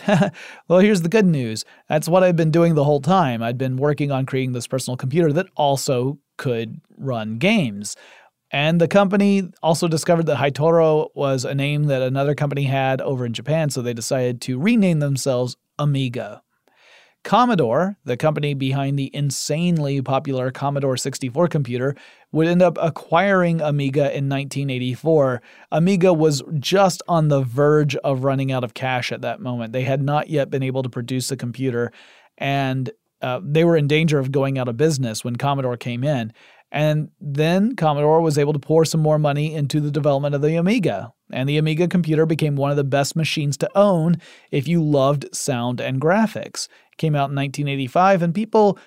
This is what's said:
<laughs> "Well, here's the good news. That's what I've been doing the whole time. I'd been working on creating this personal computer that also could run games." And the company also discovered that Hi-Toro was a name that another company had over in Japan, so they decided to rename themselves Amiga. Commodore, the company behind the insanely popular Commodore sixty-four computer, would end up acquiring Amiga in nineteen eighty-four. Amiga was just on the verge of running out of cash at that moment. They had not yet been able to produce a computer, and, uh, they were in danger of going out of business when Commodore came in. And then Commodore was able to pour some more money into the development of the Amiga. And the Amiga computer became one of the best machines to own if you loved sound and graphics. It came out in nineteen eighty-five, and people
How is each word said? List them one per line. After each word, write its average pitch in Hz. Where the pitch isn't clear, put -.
<laughs> 196
"Well, 170
here's 202
the 165
good 220
news. 123
That's 156
what 185
I've 180
been 160
doing 170
the 147
whole 143
time. 139
I'd 120
been 131
working 143
on 135
creating 131
this 120
personal 127
computer 143
that 185
also 139
could 117
run 113
games." 127
And 156
the 165
company 202
also 160
discovered 165
that 143
Hi-Toro 156
was 135
a 139
name 147
that 131
another 139
company 143
had 135
over 127
in 117
Japan, 147
so 127
they 120
decided 123
to 127
rename 190
themselves 131
Amiga. 127
Commodore, 190
the 123
company 151
behind 139
the 135
insanely 147
popular 131
Commodore 139
sixty-four 135
computer, 127
would 156
end 175
up 175
acquiring 170
Amiga 143
in 139
nineteen 139
eighty-four. 127
Amiga 180
was 151
just 185
on 160
the 139
verge 143
of 135
running 135
out 127
of 113
cash 127
at 120
that 120
moment. 120
They 127
had 135
not 147
yet 143
been 135
able 131
to 127
produce 127
a 139
computer, 120
and, 135
uh, 127
they 151
were 170
in 147
danger 151
of 135
going 135
out 127
of 113
business 135
when 120
Commodore 131
came 120
in. 120
And 151
then 165
Commodore 151
was 156
able 147
to 147
pour 160
some 160
more 151
money 151
into 147
the 147
development 143
of 139
the 156
Amiga. 170
And 131
the 147
Amiga 156
computer 160
became 151
one 139
of 147
the 143
best 139
machines 147
to -
own 175
if 135
you 170
loved 143
sound 123
and 131
graphics. 190
It -
came 156
out 139
in 143
nineteen 143
eighty-five, 165
and 170
people 208